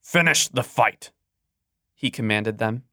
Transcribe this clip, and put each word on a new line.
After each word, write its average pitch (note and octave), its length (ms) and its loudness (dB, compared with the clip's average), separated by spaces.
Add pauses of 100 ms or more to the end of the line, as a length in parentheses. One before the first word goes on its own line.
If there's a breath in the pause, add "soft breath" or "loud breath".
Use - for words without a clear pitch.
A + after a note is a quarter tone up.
"Finish - 480 2
the B2 140 -4
fight," - 480 -2 (800)
he - 180 -4
commanded G#2+ 460 -2
them. A2+ 360 -2